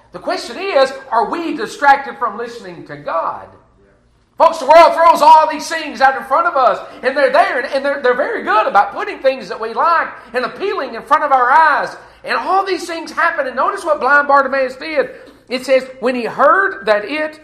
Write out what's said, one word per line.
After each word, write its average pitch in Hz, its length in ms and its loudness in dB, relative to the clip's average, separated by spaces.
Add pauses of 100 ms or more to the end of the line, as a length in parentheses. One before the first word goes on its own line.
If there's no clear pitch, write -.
(140)
The 180 60 -16
question 285 380 -8
is, 330 360 0 (180)
are 233 180 0
we 330 280 -6
distracted 247 600 0
from 214 200 -6
listening 214 500 -14
to 147 80 -14
God? 143 540 -8 (880)
Folks, 320 220 0
the 262 60 -10
world 311 280 8
throws 320 280 4
all 311 300 8
these - 160 -8
things 302 320 -8
out 269 160 4
in 247 80 -10
front 330 240 0
of 339 80 -2
us, 240 240 0 (240)
and 269 140 -2
they're 262 160 2
there, 339 260 2
and, 254 140 -6
and 269 100 -2
they're, 285 180 -4
they're 247 140 2
very 320 280 -4
good 415 220 0
about 202 280 0
putting 381 260 -8
things 254 300 -2
that 226 100 -10
we 226 140 -8
like 302 340 0 (260)
and 247 120 -2
appealing 330 500 -6
in 214 60 -10
front 302 240 0
of 277 80 2
our 247 180 4
eyes. 202 420 4 (300)
And 233 140 -4
all 370 280 0
these 370 220 -4
things 330 240 -10
happen, 302 340 -2
and 247 100 -8
notice 370 280 -2
what 320 160 -2
blind 285 300 2
Bartimaeus 269 480 0
did. 302 340 -4 (380)
It 247 160 -6
says, 262 200 2 (140)
"When 247 160 -2
he 240 80 -4
heard 320 640 2
that 208 180 2
it 302 400 -8